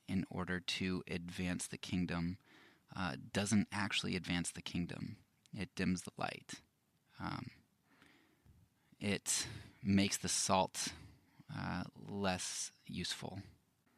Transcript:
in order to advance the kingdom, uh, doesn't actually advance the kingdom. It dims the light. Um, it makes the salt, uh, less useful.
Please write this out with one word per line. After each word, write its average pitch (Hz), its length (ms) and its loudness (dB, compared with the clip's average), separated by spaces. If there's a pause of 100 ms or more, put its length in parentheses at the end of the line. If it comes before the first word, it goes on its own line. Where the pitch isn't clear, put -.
in 95 220 2
order 90 300 0
to 92 460 0
advance 90 600 -2
the - 120 -8
kingdom, 87 600 0 (560)
uh, 85 220 0 (160)
doesn't 101 380 4
actually 98 460 0
advance 87 340 0
the - 120 -8
kingdom. - 540 -2 (360)
It 92 220 -6
dims 92 280 2
the - 140 -10
light. - 380 -4 (680)
Um, 92 300 -6 (1500)
it - 480 0 (360)
makes 98 340 6
the - 140 -2
salt, - 640 2 (600)
uh, 90 300 -2 (240)
less 98 640 0 (140)
useful. - 540 -4 (580)